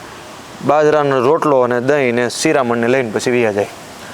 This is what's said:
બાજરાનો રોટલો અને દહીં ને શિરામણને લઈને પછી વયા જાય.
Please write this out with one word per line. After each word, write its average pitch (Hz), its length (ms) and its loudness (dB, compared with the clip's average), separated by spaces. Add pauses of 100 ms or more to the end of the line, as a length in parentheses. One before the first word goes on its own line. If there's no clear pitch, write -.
(640)
બાજરાનો 147 560 2
રોટલો 143 400 4
અને 120 200 0
દહીં 131 340 2
ને 120 140 0
શિરામણને 120 580 0
લઈને 127 240 0
પછી 113 200 -2
વયા 120 200 2
જાય. 101 160 -2 (460)